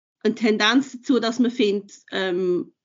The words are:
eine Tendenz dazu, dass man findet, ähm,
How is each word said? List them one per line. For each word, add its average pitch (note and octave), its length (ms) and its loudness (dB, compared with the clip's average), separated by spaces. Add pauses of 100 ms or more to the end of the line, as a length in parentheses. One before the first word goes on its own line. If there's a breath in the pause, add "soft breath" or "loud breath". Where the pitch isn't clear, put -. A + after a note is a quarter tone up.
(240)
eine A3 120 0
Tendenz A3 580 2
dazu, B3 260 0
dass A3+ 200 -2
man A#3+ 120 2
findet, G3+ 400 -2 (200)
ähm, F#3 600 -2 (120)